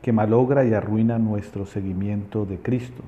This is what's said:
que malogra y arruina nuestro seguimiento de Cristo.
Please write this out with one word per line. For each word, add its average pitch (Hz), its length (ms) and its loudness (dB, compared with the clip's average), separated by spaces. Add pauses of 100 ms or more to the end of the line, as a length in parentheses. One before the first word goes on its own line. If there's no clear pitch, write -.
que 120 120 0
malogra 123 500 4
y 110 100 4
arruina 113 460 2
nuestro 104 460 -2
seguimiento 101 800 -4
de 95 140 -6
Cristo. 123 480 -4